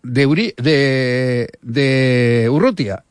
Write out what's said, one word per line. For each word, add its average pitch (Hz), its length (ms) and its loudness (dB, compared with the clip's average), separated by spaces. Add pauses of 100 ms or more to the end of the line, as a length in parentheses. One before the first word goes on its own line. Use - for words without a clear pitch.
de 131 220 0
Uri-, 175 300 0
de, 127 920 0 (140)
de 123 840 0
Urrutia 147 640 -2